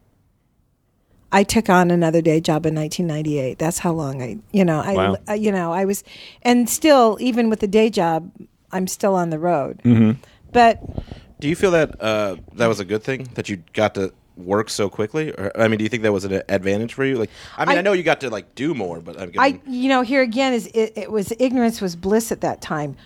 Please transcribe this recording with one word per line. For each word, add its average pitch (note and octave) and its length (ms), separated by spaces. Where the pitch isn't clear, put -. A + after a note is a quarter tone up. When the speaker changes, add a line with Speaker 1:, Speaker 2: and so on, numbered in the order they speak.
Speaker 1:
I G3 120
took A3+ 260
on F3+ 200
another E3+ 300
day D#3+ 200
job E3 260
in D#3 80
nineteen D#3 320
ninety-eight. D3 520
That's E3 220
how F3 120
long C#3 300
I, B2 160
you G3 120
know, D#3 160
I, - 140
Speaker 2:
Wow. G3 220
Speaker 1:
uh, G#3+ 60
you G#3+ 180
know, F3 200
I F#3+ 120
was, G3 180
and A#3+ 260
still, B3+ 520
even A#3+ 280
with A3 120
the G#3+ 80
day A3 200
job, E3+ 420
I'm F#3 160
still G3 260
on F3 160
the D#3 80
road. D#3 460
Speaker 2:
Mm-hmm. A2+ 360
Speaker 1:
But A#3 280
Speaker 3:
Do C#3+ 80
you E3 60
feel F#3+ 160
that, D#3+ 300
uh, G#2 360
that A#2 120
was G#2+ 140
a G2 40
good G#2 200
thing C3 300
that - 140
you F#2+ 140
got G#2+ 200
to F#2+ 180
work G2 340
so G2+ 200
quickly? D3+ 400
Or, G2 260
I A2+ 120
mean, A2 100
do G#2+ 60
you G#2+ 40
think A2 140
that G#2+ 100
was F#2+ 120
an F#2+ 240
advantage G2 460
for C3+ 100
you? C3+ 120
Like, A2 140
I D3 80
mean, F3+ 120
I - 20
Speaker 1:
I F3 40
Speaker 3:
know G3+ 100
you F3+ 100
got D3+ 200
to, C3 80
like, G#2 260
do D3+ 180
more, F2 260
but E2+ 200
I'm F#2 180
Speaker 1:
I, C4+ 140
Speaker 3:
gonna C#4 160
Speaker 1:
you B3+ 200
know, C4 140
here C4 200
again C4 300
is A3 220
it, A3 220
it G3+ 160
was, G#3 260
ignorance A#3+ 420
was F#3 140
bliss G3 380
at - 80
that D3+ 200
time. D3 460